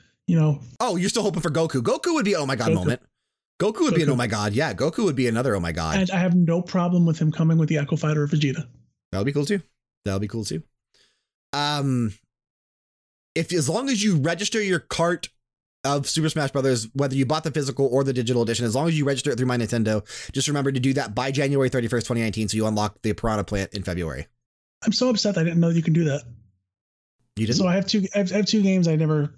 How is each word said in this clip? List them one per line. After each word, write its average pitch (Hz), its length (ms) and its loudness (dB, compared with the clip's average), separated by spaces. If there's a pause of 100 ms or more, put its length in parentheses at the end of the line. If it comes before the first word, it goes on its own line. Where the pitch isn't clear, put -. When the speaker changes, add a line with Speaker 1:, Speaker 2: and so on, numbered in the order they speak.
(280)
Speaker 1:
you 170 120 4
know. 151 200 4 (200)
Speaker 2:
Oh, 233 160 0
you're 180 140 0
still 226 140 0
hoping 180 180 0
for 170 80 0
Goku. 156 320 0
Goku 302 320 0
would 285 120 2
be 202 80 2
an 165 80 0
oh 139 40 -2
my 135 100 -2
God 113 160 0
Speaker 1:
Goku. - 40 4
Speaker 2:
moment. - 260 0 (580)
Goku 220 220 0
would 262 140 4
be 165 80 4
an 143 60 2
Speaker 1:
Goku. 139 40 4
Speaker 2:
oh - 20 2
my 120 120 0
God. 104 260 0
Yeah, 135 200 0
Goku 156 300 -2
would 165 120 0
be 127 120 2
another 117 280 0
oh 95 40 0
my 85 120 -2
God. 82 280 0
Speaker 1:
And 185 120 0
I 190 60 -2
have 175 180 2
no 170 260 2
problem 180 440 2
with 160 140 2
him 156 120 2
coming 160 260 2
with 156 120 2
the 160 80 0
Echo 147 180 -2
Fighter 151 280 0
or 143 40 0
Vegeta. 147 400 -2 (440)
Speaker 2:
That 95 80 -4
would 101 60 -2
be 143 80 -2
cool 147 120 0
too. 202 160 -2 (440)
That 98 80 -2
would 98 80 -2
be 104 60 -4
cool 110 180 -6
too. 160 180 -6 (880)
Um, 139 600 -2 (1200)
if, 165 180 -2
as 151 160 0
long 240 200 -2
as 214 140 0
you 202 140 4
register 170 440 0
your 190 180 0
cart - 500 -2 (540)
of 139 240 -2
Super 156 220 0
Smash 143 220 -2
Brothers, 127 420 0
whether 135 220 -2
you 135 100 2
bought 151 180 -2
the 160 80 -4
physical 135 360 0
or 131 160 2
the 135 100 0
digital 120 280 0
edition, 117 240 0
as 113 100 0
long 151 120 0
as 165 100 2
you 147 80 0
register 139 260 0
it 117 60 -2
through 127 100 0
My 123 100 0
Nintendo, 110 460 0 (280)
just 135 160 -2
remember 143 240 0
to 135 80 -2
do 131 140 2
that 123 200 -2
by 127 180 -2
January 139 380 2
thirty-first, 120 380 -2
twenty 117 140 0
nineteen, 110 260 -2
so 101 100 -4
you 110 100 2
unlock 104 340 -2
the 107 120 0
Piranha 110 300 -2
Plant 98 300 -4
in 98 100 -6
February. 80 440 -6 (580)
Speaker 1:
I'm 220 80 2
so 254 160 0
upset 202 280 0
I 165 60 2
didn't 170 160 2
know 170 100 4
you 170 140 2
can 160 100 2
do 165 120 2
that. 143 180 -2 (1120)
Speaker 2:
You 107 120 -2
didn't? 120 120 0
Speaker 1:
So 190 80 2
I 175 80 2
have 190 120 0
two, 202 180 0 (100)
I 208 40 0
have, 190 120 -2
I 190 60 -2
have 208 80 0
two 214 160 2
games 190 260 2
I 160 80 2
never 151 420 0